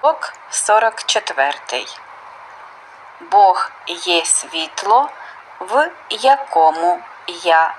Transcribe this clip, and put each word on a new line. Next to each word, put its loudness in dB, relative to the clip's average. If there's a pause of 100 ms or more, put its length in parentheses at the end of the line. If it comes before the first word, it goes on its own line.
Урок -2 (180)
сорок 0
четвертий. -4 (1200)
Бог 4 (160)
є -2
світло, -2 (520)
в -2 (200)
якому 2 (260)
я 0